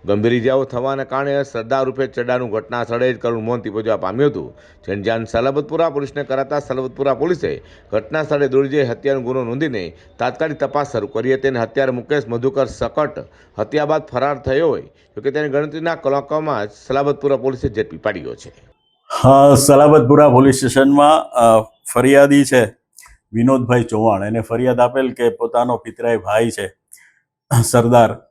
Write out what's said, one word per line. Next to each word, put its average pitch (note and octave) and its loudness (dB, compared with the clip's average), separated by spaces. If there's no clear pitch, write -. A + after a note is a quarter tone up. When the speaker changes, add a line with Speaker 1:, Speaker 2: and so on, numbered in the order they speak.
Speaker 1:
ગંભીર G#2 0
ઇજાઓ C3 0
થવાના C3 -6
કારણે C#3 -4
સરદાર C3 -4
ઉર્ફે C3 -4
ચડ્ઢાનું B2 -6
ઘટના A2+ -6
સ્થળે B2 -2
જ A2 -8
કરુણ A#2 -4
મોત A#2 -6
નીપજવા G#2+ -4
પામ્યું A2 -2
હતું. C#2+ -12
જેની G2+ -6
જાણ A2+ -2
સલાબતપુરા C#3+ -2
પોલીસને C#3+ -8
કરાતા C3+ -4
સલાબતપુરા C3 -4
પોલીસે C3 -4
ઘટના D3+ -4
સ્થળે C#3+ -2
દોડી C3+ 0
જઈ C#3+ 0
હત્યાનો C3 -2
ગુનો B2+ -6
નોંધીને A#2 -6
તાત્કાલિક C#3+ -4
તપાસ C#3+ -4
શરૂ G#2 -4
કરી B2 -2
હતી C3 -2
અને B2+ -2
હત્યારા C3 -2
મુકેશ B2 -4
મધુકર B2+ -2
સકટ B2 -6
હત્યા C#3+ -2
બાદ D#3 -2
ફરાર C3 -4
થયો C3+ -2
હોય, F2 -4
જોકે - -10
તેને D3 -4
ગણતરીના D3+ -4
કલાકોમાં C#3 -4
જ G#2+ -14
સલાબતપુરા C#3 -2
પોલીસે B2+ -4
ઝડપી G2+ -6
પાડ્યો D#2 -6
છે. - -20
Speaker 2:
હા, C#3 8
સલાબતપુરા C#3+ 6
પોલીસ C3 6
સ્ટેશનમાં, C#3+ 2
અ, A2+ 4
ફરિયાદી C#3 6
છે B2 0
વિનોદભાઈ B2 2
ચૌહાણ, G#2+ 0
એને A2 -4
ફરિયાદ B2 -2
આપેલ B2 0
કે A#2+ -2
પોતાનો A#2 -2
પિતરાઈ A#2 -4
ભાઈ G#2+ -2
છે G2+ -10
સરદાર A#2 4